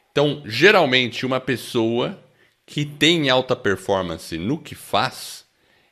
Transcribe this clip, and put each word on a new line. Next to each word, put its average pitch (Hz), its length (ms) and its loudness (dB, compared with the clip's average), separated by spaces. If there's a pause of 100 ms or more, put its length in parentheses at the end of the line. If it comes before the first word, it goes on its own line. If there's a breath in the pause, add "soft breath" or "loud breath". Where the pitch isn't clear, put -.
(100)
Então, 147 340 0
geralmente, 127 800 4
uma 131 140 -2
pessoa 120 840 -2 (460)
que - 180 -6
tem 147 460 2
alta 127 240 2
performance 92 840 -2
no 104 220 -4
que - 160 -16
faz, - 720 -4 (480)